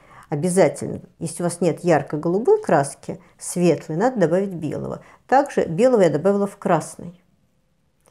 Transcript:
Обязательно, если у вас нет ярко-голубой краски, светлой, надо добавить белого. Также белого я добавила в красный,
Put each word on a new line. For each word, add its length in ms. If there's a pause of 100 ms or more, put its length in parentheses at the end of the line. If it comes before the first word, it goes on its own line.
(300)
Обязательно, 720 (180)
если 240
у 40
вас 140
нет 220
ярко-голубой 800
краски, 580 (160)
светлой, 600
надо 240
добавить 340
белого. 460 (260)
Также 380
белого 380
я 60
добавила 380
в 100
красный, 640 (920)